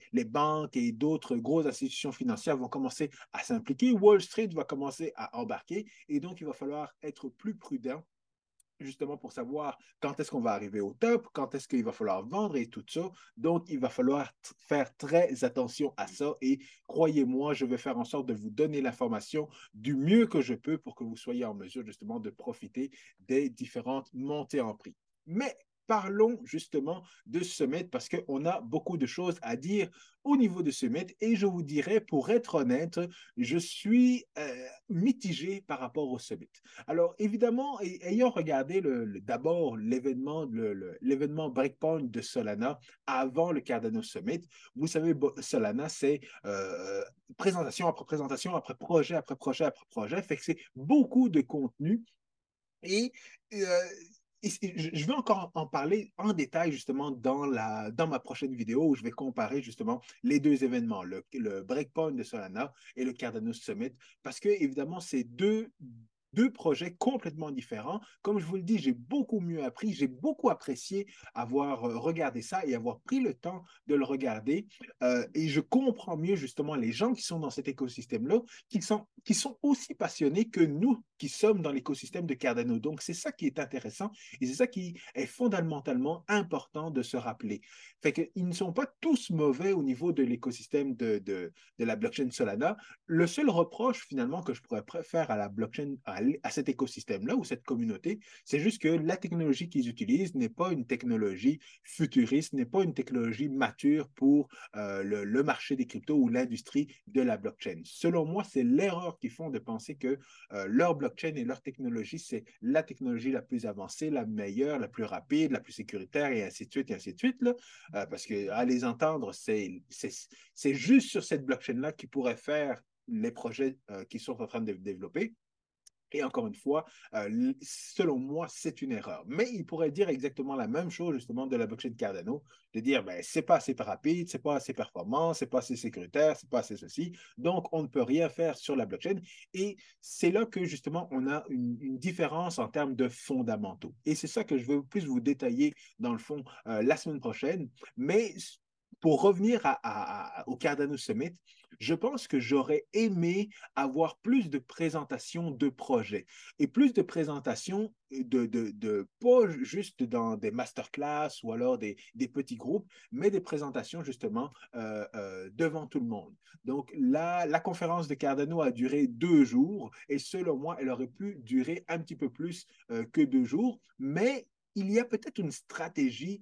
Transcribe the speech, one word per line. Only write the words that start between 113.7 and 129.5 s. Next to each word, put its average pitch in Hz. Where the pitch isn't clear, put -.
la 127
meilleure, 110
la 123
plus 113
rapide, 139
la 120
plus -
sécuritaire 113
et 110
ainsi 95
de -
suite, 135
et 104
ainsi -
de -
suite, 254
là. 240
Euh, -
parce -
que 101
à 117
les 123
entendre, 123
c'est, 92
c'est, -
c'est 139
juste 180
sur -
cette 139
blockchain-là 131
qu'ils -
pourraient 123
faire 147
les 117
projets, 131
euh, 95
qu'ils -
sont 120
en 107
train 117
de 107
développer. 95
Et 147
encore -
une 104
fois, 147
euh, 104
l-, 123
selon -
moi, 147
c'est -
une 135
erreur. 98
Mais 165